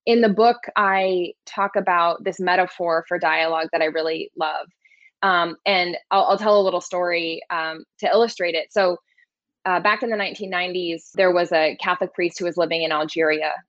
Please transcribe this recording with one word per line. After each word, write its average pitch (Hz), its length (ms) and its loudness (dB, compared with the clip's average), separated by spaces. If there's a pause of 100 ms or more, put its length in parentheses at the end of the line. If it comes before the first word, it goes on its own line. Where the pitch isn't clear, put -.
In 233 160 4
the 226 60 4
book, 226 300 4 (180)
I 190 560 0 (120)
talk 202 320 -4
about 175 480 0
this 190 160 -6
metaphor 175 680 0
for 180 120 -4
dialogue 160 540 0
that 165 100 0
I 160 40 2
really 160 500 -4
love. 156 320 -6 (540)
Um, 175 420 0
and 180 320 0 (140)
I'll, 196 140 4
I'll 196 140 2
tell 208 220 4
a - 20 0
little 180 180 0
story, 170 680 -4
um, 160 340 -8 (160)
to 208 60 -2
illustrate 190 480 2
it. - 180 -4
So, 185 260 2 (680)
uh, 185 140 0
back 208 240 0
in 233 80 -4
the 220 60 -2
nineteen 196 340 -6
nineties, 180 640 -6
there 185 180 4
was 175 200 2
a 156 280 2
Catholic 180 320 -2
priest 175 260 -4
who 190 60 -6
was 170 120 -4
living 165 260 0
in 160 80 -2
Algeria, 156 600 0 (160)